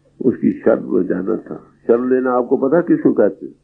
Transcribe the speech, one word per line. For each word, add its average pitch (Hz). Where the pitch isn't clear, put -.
उसकी -
शरण -
में -
जाना 95
था। -
शरण 123
लेना 127
आपको 123
पता 135
किसको 156
कहते 104
हैं? -